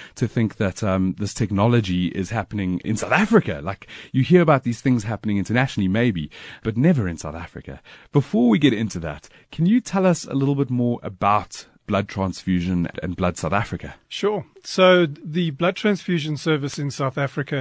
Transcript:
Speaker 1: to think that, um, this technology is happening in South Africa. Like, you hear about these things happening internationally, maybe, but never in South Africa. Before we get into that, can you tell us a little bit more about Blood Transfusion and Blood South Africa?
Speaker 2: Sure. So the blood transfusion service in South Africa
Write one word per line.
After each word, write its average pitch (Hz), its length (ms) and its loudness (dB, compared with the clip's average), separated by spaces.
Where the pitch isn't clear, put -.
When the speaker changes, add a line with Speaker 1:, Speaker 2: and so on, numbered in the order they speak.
Speaker 1:
to 123 120 -2
think 110 300 -2
that, 98 260 -2
um, 95 360 0
this 101 160 -6
technology 98 760 2
is 92 220 -4
happening 98 520 -4
in 110 140 -2
South 104 160 -4
Africa. 170 500 2
Like, 95 240 -8
you 131 120 2
hear 180 180 6
about 151 240 4
these 117 160 -4
things 123 240 2
happening 107 320 -4
internationally, 107 500 0
maybe, 95 440 0
but 107 160 -4
never 135 280 4
in 82 120 -6
South 78 180 -10
Africa. - 460 -14
Before 220 380 2
we 214 100 4
get 143 140 4
into 104 280 -2
that, 76 280 -10
can 160 140 0
you 233 160 4
tell 190 240 0
us 175 180 2
a - 100 -8
little 139 220 2
bit 139 140 0
more 120 320 0
about 101 640 -2
Blood 101 220 0
Transfusion 90 800 0
and 87 120 -6
Blood 90 220 -2
South 82 160 -4
Africa? 95 420 -4
Speaker 2:
Sure. 202 380 -4
So 185 420 6
the 160 440 -4
blood 170 260 -2
transfusion 170 600 -2
service 143 420 -2
in 143 120 -4
South 131 260 -4
Africa 143 440 -4